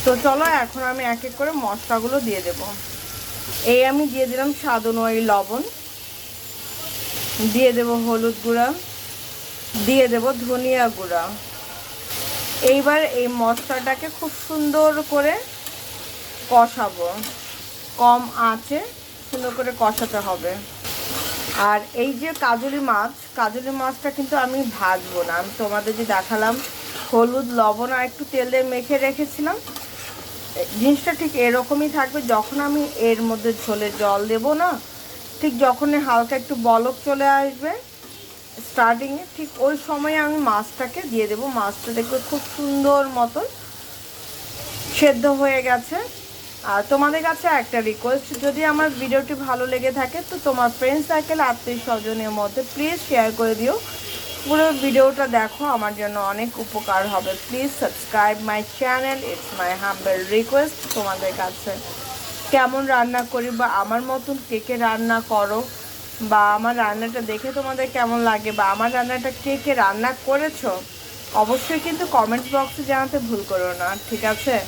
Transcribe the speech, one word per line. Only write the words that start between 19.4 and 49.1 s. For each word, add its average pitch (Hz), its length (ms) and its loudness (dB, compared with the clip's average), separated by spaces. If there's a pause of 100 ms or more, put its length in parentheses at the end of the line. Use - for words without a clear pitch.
করে 254 240 -4
কষাতে 220 380 2
হবে। 180 340 -2 (1040)
আর 208 240 6 (140)
এই 247 180 0
যে 277 180 -4 (100)
কাজলি 269 400 2
মাছ, 240 320 2 (240)
কাজলি 247 340 0
মাছটা 269 400 -2
কিন্তু 277 260 -2
আমি 262 280 2 (160)
ভাজবো 185 420 2
না। 170 120 0
আমি 185 240 -2
তোমাদের 208 380 0
যে 226 80 -2
দেখালাম 214 500 2 (580)
হলুদ, 240 400 4
লবণ 233 400 4
আর 254 120 0
একটু 254 280 -6
তেল 254 180 0
দিয়ে 262 120 4
মেখে 254 360 0
রেখেছিলাম, 294 580 0 (1200)
জিনিসটা 277 320 4
ঠিক 302 240 -2
এরকমই 247 520 2
থাকবে। 269 340 0
যখন 240 380 2
আমি 285 360 2
এর 226 260 4
মধ্যে 226 300 0 (140)
ঝোলে 208 320 0
জল 202 280 2
দেব 226 260 2
না, 339 180 2 (720)
ঠিক 254 180 0
যখনই 277 400 4
হালকা 247 380 2
একটু 262 260 -4
বলক 233 320 4 (100)
চলে 277 240 2
আসবে 277 440 2 (960)
স্টার্টিংয়ে, 269 560 2 (120)
ঠিক 302 120 -8 (100)
ওই 277 180 4 (100)
সময়ে 302 300 0
আমি 302 220 2
মাছটাকে 240 640 0
দিয়ে 226 240 0
দেবো। 214 200 -4
মাছটা 233 460 -4
দেখবে 233 260 -2 (120)
খুব 285 100 -2 (160)
সুন্দর 277 580 4
মতন 240 300 0 (1500)
সেদ্ধ 277 280 6
হয়ে 269 360 2
গেছে। 247 340 0 (640)
আর 208 260 0
তোমাদের 294 340 4
কাছে 330 260 0
একটা 247 320 2
রিকোয়েস্ট, 240 640 -2
যদি 285 200 2
আমার 302 260 4
ভিডিওটি 269 440 0